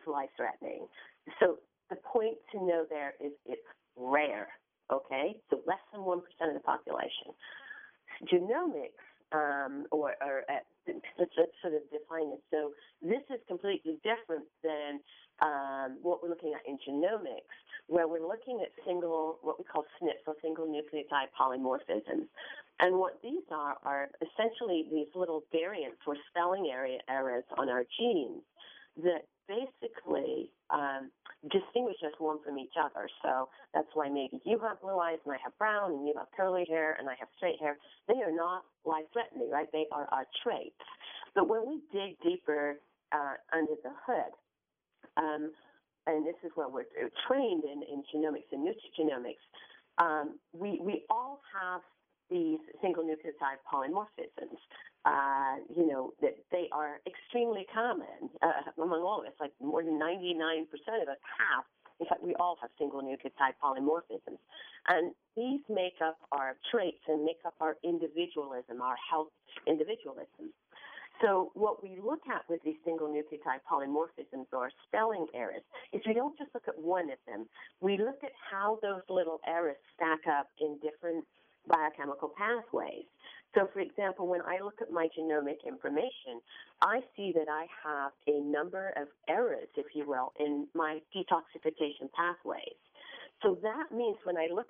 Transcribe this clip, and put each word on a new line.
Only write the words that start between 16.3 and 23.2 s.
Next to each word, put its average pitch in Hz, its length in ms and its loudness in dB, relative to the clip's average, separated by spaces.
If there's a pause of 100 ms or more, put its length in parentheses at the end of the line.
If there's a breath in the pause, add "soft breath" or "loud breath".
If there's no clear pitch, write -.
at 131 140 -8
in 139 120 -4
genomics, 156 760 0 (320 loud breath)
where 165 220 4
we're 165 180 -2
looking 226 340 -4
at - 100 -4 (140)
single, 165 580 0
what 151 160 -2
we 180 40 -8
call - 220 -2 (120)
snips, - 300 -2
or 156 140 -4
single 160 260 -2
nucleotide 147 720 -2
polymorphisms. 131 880 0 (540 loud breath)
And 185 160 6
what 185 260 0